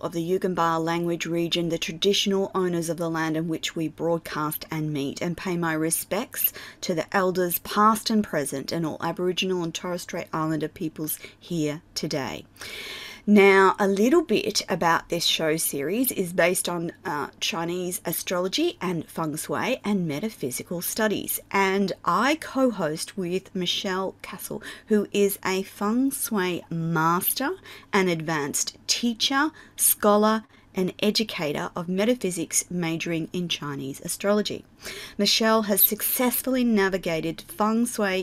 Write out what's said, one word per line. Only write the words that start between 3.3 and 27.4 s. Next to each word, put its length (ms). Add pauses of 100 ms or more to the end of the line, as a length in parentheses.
in 120
which 280
we 120
broadcast 840
and 240
meet, 280
and 140
pay 220
my 160
respects 800 (280)
to 120
the 220
elders 440
past 520
and 120
present 480
and 140
all 160
Aboriginal 600
and 100
Torres 300
Strait 300
Islander 340
peoples 500 (220)
here 420 (140)
today. 500 (800)
Now, 540
a 80
little 340
bit 460
about 400
this 180
show 300
series 560
is 220
based 340
on, 240 (140)
uh, 220 (120)
Chinese 640
astrology 800
and 280
feng 280
shui 480
and 200
metaphysical 760
studies. 580 (100)
And 440 (100)
I 380
co-host 720
with 400
Michelle 640
Castle, 400 (260)
who 260
is 320
a 180
feng 480
shui 580
master, 840 (420)